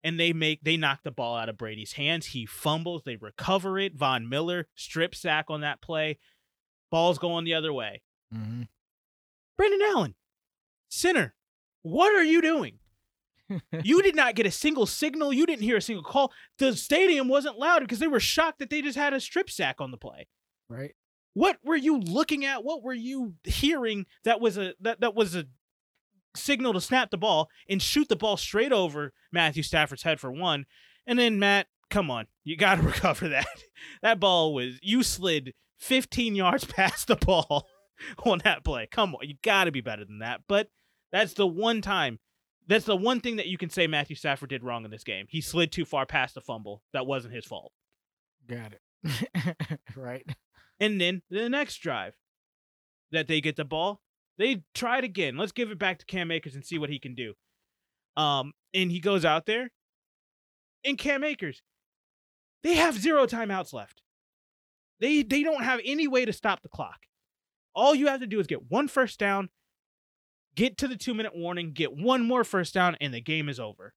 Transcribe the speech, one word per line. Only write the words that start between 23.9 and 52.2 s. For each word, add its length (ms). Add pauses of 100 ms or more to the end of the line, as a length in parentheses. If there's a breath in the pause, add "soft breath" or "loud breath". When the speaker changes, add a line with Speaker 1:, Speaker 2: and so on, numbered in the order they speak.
Speaker 1:
that 160
was 160
a, 240
that, 220
that 120
was 220
a 80 (880)
signal 380
to 80
snap 300
the 80
ball 320 (180 soft breath)
and 140
shoot 260
the 80
ball 220
straight 340
over 400 (200)
Matthew 300
Stafford's 420
head 140
for 140
one? 320 (420 soft breath)
And 120
then, 200
Matt, 280 (240)
come 200
on. 180 (160)
You 120
gotta 260
<laughs> 0
recover 460
that. 180 (540 loud breath)
That 180
ball 360
was, 260
you 220
slid 500 (240)
fifteen 600
yards 280
<laughs> 0
past 440
the 80
ball 520 (560 loud breath)
on 200
that 200
play. 260
Come 240
on. 140
You 140
gotta 300
be 100
better 240
than 140
that. 280
But 200 (420)
that's 240
the 120
one 360
time, 360 (500)
that's 160
the 120
one 240
thing 160
that 120
you 100
can 120
say 180
Matthew 260
Stafford 360
did 120
wrong 220
in 80
this 100
game. 260
He 120
slid 320
too 120
far 220
past 300
the 40
fumble. 400 (120)
That 160
wasn't 260
his 100
fault. 280 (760)
Speaker 2:
Got 280
it. 1120
<laughs> 120
Right. 280 (540 soft breath)
Speaker 1:
And 220
then 280
the 200
next 300
drive 360 (960)